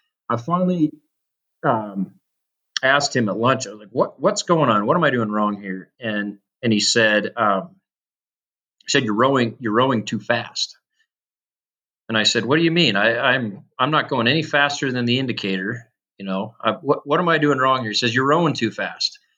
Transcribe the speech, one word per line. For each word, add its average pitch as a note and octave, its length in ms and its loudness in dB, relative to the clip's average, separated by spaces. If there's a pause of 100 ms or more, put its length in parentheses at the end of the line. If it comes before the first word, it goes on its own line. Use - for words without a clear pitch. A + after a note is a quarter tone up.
(280)
I A#2 80 -2
finally, E3+ 560 0 (720)
um, G#2+ 540 -2 (640)
asked C#3 340 2
him A2+ 140 2
at F#2+ 80 -4
lunch, A#2+ 280 0
I G2+ 40 -12
was G#2+ 80 -16
like, G#2 140 -20
"What, C3+ 280 -2
what's F#3+ 220 0
going D#3+ 260 2
on? G#2 160 2
What D3 140 2
am E3+ 60 2
I D3 40 2
doing A#2+ 220 0
wrong G#2 320 -2
here?" F#2+ 360 -10
And, G#2 400 -6 (240)
and A#2+ 80 0
he G#2+ 100 4
said, G#2+ 540 2
um, G2+ 420 -2 (1040)
he - 80 -10
said, C3+ 140 2
"You're G#2+ 100 -2
rowing, B2 460 2
you're A2 120 -4
rowing A#2+ 320 2
too G#2+ 160 -4
fast." - 560 -4 (1300)
And A2 80 0
I G#2+ 60 2
said, G#2 200 0
"What C3+ 140 2
do E3 40 2
you E3 80 2
mean? D#3+ 260 2
I, A2 200 2
I'm, B2 480 -2 (140)
I'm B2+ 120 2
not D3+ 200 0
going A#2 180 0
any D#3 140 2
faster C#3+ 500 0
than B2 140 -2
the A#2+ 120 2
indicator. A2+ 720 -4 (280)
You G2+ 80 -12
know, G2 340 -6
I, A2+ 120 2
what, C3+ 340 -2
what D3+ 140 0
am F3 100 0
I D#3+ 80 2
doing D3 180 2
wrong C3 240 2
here?" A2 120 -6
He G#2 40 -6
says, A#2 180 0
"You're C3 140 2
rowing D#3 240 4
too A#2 180 -2
fast." - 480 -6 (200)